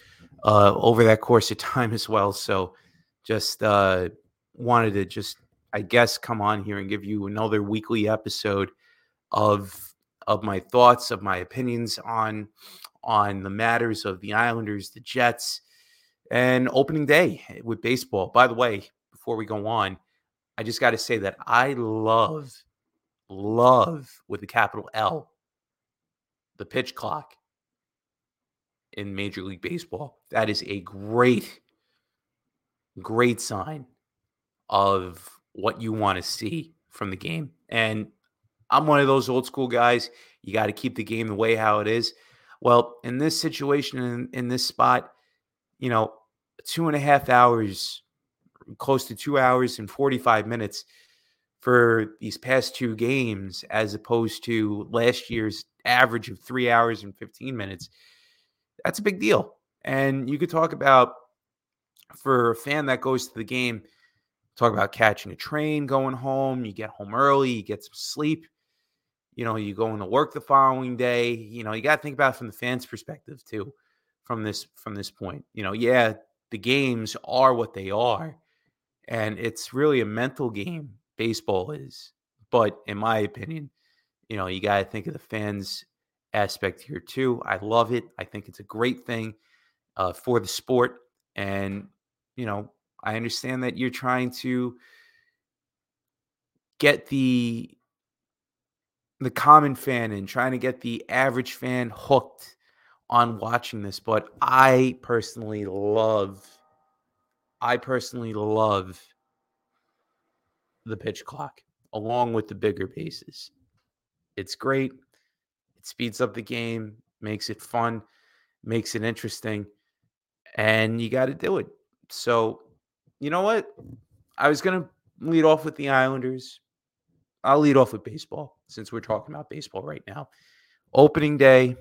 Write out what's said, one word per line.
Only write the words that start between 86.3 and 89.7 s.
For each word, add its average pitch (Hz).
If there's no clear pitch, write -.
aspect 101
here -
too. 127
I 95
love 110
it. 117
I -
think 101
it's -
a -
great 123
thing, 113